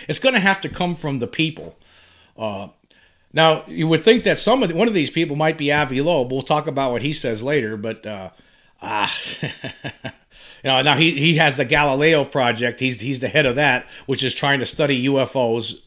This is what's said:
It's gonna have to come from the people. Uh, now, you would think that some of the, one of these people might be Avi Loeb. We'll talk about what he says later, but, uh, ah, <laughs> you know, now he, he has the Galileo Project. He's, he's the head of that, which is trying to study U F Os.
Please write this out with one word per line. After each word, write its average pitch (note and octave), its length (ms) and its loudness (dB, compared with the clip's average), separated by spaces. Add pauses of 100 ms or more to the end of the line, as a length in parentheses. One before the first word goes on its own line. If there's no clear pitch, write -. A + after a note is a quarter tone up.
It's D3+ 120 -2
gonna B3+ 220 2
have F#3+ 220 2
to D3+ 60 -6
come F3 280 -4
from C#3 240 -6
the A#2 60 -4
people. E2 520 -6 (580)
Uh, G2+ 320 -8 (640)
now, D#3 340 4
you D#3 220 -4
would D#3+ 140 2
think A#3 220 6
that E3+ 140 2
some B3+ 240 2
of F#3 80 0
the, D#3+ 40 -6
one G3+ 140 2
of A3 60 -2
these D3+ 160 0
people D#3+ 260 -2
might D#3 220 0
be C#3+ 120 0
Avi C#3+ 300 0
Loeb. C#3+ 320 0
We'll C3 80 -2
talk D3+ 260 0
about C3+ 240 -2
what A#2+ 120 -2
he D3 100 -2
says A#2 300 -4
later, B2 340 -2
but, G#2+ 300 -8
uh, F#2+ 240 -12 (500)
ah, G2+ 340 -2 (140)
<laughs> - 140 -10
you - 80 -6 (1120)
know, C3+ 160 4
now C#3 160 4
he, D#3+ 160 4
he D3 220 2
has D3 240 2
the C#3 80 0
Galileo D3 580 2
Project. A#2+ 560 -2
He's, B2+ 180 -2
he's B2 220 -6
the B2 80 -4
head D3 160 2
of B2 120 0
that, C3+ 280 2 (220)
which C3 180 -2
is B2 100 0
trying C#3 260 0
to A#2+ 40 -2
study C#3+ 320 0
U C3+ 240 0
F B2+ 160 -2
Os. A#2 380 -2 (120)